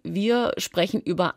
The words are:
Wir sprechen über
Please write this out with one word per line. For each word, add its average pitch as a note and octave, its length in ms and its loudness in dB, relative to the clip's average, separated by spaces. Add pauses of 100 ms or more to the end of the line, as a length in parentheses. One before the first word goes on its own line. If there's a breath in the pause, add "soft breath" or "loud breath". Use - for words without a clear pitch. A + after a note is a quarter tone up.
Wir G#3+ 540 0
sprechen - 460 -2
über F3 340 0